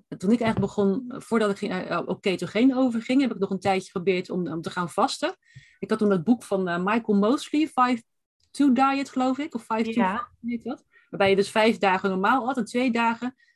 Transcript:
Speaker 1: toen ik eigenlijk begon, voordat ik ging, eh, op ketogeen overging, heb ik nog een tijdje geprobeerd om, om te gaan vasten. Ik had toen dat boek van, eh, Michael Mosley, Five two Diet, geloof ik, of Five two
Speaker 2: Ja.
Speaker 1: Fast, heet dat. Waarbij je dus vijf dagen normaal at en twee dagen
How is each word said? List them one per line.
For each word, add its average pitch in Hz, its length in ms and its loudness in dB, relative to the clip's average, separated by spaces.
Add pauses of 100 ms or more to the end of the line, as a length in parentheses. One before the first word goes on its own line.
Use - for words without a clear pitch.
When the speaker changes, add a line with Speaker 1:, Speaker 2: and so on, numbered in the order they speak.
(180)
Speaker 1:
toen 190 140 0
ik 247 100 4
eigenlijk 226 180 0
begon, 202 480 0
voordat 226 420 -2
ik 196 80 -2
ging, 196 160 -6
eh, 170 320 -4
op - 160 -6
ketogeen 208 540 2
overging, 254 460 2
heb 254 100 2
ik 196 80 -8
nog 190 100 -2
een 190 100 -4
tijdje 190 320 0
geprobeerd 180 380 -2
om, 180 180 -4
om 165 140 -6
te 185 80 -6
gaan 175 200 -4
vasten. 254 460 -2 (440)
Ik - 100 -6
had 220 100 0
toen 208 100 2
dat 185 140 2
boek 233 200 2
van, 190 240 -2
eh, 170 160 -2
Michael 214 340 0
Mosley, 285 500 0
Five 247 360 0 (480)
two 277 220 4
Diet, 269 360 2
geloof 262 280 0
ik, 294 180 -6
of 226 80 -8
Five 226 200 -2
two 226 80 -6 (120)
Speaker 2:
Ja. 190 140 0
Speaker 1:
Fast, - 120 -8 (120)
heet 233 220 -8
dat. 247 220 -12 (240)
Waarbij 196 200 2
je 196 60 4
dus 196 160 2
vijf 220 260 2
dagen 190 320 0
normaal 226 400 0
at 262 80 -2
en 220 80 -2
twee 247 260 -2
dagen 233 440 -2 (200)